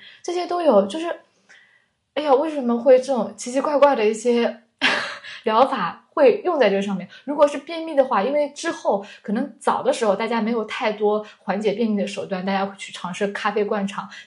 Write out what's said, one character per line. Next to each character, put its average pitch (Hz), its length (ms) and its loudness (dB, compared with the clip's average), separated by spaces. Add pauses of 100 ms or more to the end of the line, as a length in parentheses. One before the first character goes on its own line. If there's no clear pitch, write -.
(240)
这 359 80 -6
些 349 160 -4
都 349 140 -2
有。 202 240 6
就 320 120 -8
是， 330 100 -6 (1080)
哎 294 100 -2
呀， 285 100 4
为 302 160 2
什 294 120 -6
么 240 160 0
会 254 220 8
这 254 60 -6
种 240 300 -2
奇 - 160 -10
奇 269 80 0
怪 285 180 0
怪 277 180 6
的 220 100 0
一 220 80 2
些 240 480 0 (180)
<laughs> - 640 -4
疗 226 220 4
法 214 480 -6
会 370 320 6
用 339 120 0
在 220 120 4
这 196 120 0
上 202 140 -4
面？ 175 120 -8 (180)
如 285 100 -6
果 302 100 4
是 294 120 0
便 330 260 -8
秘 320 100 -8
的 269 120 4
话， 214 180 0
因 262 80 -2
为 294 200 0
之 320 200 -6
后 220 340 -2 (160)
可 202 120 -4
能 277 260 -4
早 - 240 -2
的 254 80 0
时 240 140 -2
候 196 100 2
大 226 100 -4
家 233 160 -2
没 220 100 -2
有 226 140 -2
太 220 280 -4
多 208 300 0 (160)
缓 196 200 -4
解 208 140 0
便 226 160 -2
秘 208 80 0
的 190 100 -2
手 - 180 -8
段， 185 200 -6
大 196 80 -2
家 196 120 0
会 196 120 -8
去 - 160 -16
尝 180 200 -10
试 202 140 -4
咖 202 240 -4
啡 208 140 0
灌 202 200 -4
肠， - 220 -8 (200)